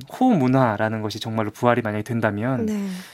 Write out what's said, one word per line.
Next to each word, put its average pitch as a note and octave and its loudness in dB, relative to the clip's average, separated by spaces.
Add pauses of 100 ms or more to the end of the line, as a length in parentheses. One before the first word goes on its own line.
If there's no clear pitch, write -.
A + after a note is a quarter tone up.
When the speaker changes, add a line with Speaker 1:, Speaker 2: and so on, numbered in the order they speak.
(120)
Speaker 1:
호 B3+ 2
문화라는 A#2+ 2
것이 G#2+ -6
정말로 A2 -4
부활이 A#2+ 2
만약에 G#2+ -4
된다면 A2+ -2
Speaker 2:
네. G#3 -4 (260)